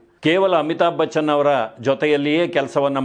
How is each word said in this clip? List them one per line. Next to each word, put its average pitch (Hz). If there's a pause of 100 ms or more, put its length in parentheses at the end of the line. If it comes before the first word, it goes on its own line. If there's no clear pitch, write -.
(240)
ಕೇವಲ 185
ಅಮಿತಾಬ್ 165
ಬಚ್ಚನ್ 156
ಅವರ 143 (320)
ಜೊತೆಯಲ್ಲಿಯೇ 147
ಕೆಲಸವನ್ನು 139